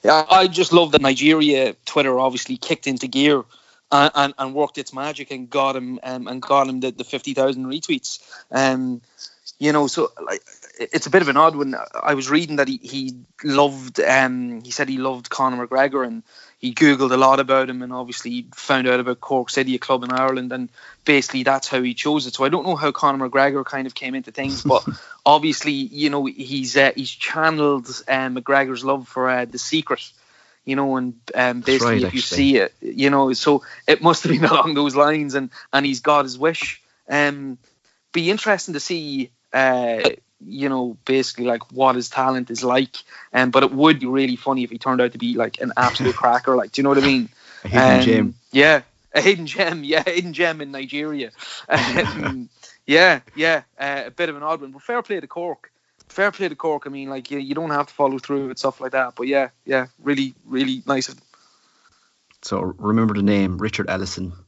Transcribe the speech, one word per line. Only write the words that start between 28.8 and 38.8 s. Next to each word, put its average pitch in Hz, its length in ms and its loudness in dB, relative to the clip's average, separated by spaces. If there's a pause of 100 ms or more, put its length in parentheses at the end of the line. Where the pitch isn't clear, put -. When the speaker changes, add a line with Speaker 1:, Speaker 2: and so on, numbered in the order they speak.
Speaker 1:
love 135 240 -2
for, 127 220 -2
uh, 123 160 0
The 120 140 -12
Secret, - 520 -4 (540)
you 135 100 -2
know, 139 220 0
and, 123 160 -4 (220)
um, 123 260 0
Speaker 2:
That's 113 40 -6
Speaker 1:
basically 127 300 2
Speaker 2:
right, 98 100 2
Speaker 1:
if 87 100 -4
you 85 40 -2
Speaker 2:
actually. 85 180 -4
Speaker 1:
see 139 200 4
it, 95 240 2
you - 300 0
know, 139 220 4
so 139 300 2 (240)
it - 140 4
must 165 220 2
have 165 80 0
been 156 140 2
<laughs> - 40 4
along 160 240 2
those 143 220 0
lines, 147 400 2
and, 131 160 -4 (200)
and 139 140 0
he's 131 160 -2
got 147 240 4
his 127 140 -12
wish. 160 420 -4 (260)
Um, 143 520 -2 (520)
be 170 180 -2
interesting 202 460 -2
to 143 40 -4
see, 147 520 -6 (200)